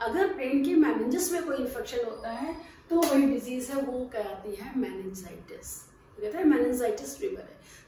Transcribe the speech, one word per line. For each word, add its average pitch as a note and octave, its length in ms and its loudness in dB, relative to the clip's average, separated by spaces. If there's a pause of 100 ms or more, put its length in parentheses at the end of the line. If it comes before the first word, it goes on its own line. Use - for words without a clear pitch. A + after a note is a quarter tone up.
अगर F4+ 320 2
ब्रेन C#4 320 2
के E4+ 100 4
मेनिंजेस D4 560 4
में E4+ 140 -2
कोई C4+ 100 -2
इन्फेक्शन A#3+ 500 -4
होता A3 240 -6
है C#4 480 -8 (120)
तो E4 60 4
वही C#4 260 6
डिजीज B3 480 0
है, C#4 120 -2
वो B3+ 240 -4
कहती G#3 500 -8
है A#3 240 -6
मेनिंजाइटिस, F#3+ 1040 -8 (400)
कहते G#3+ 160 -4
हैं F#4 80 4
मेनिंजाइटिस B3 720 2
फीवर F#3+ 220 -4
है। - 180 -16 (300)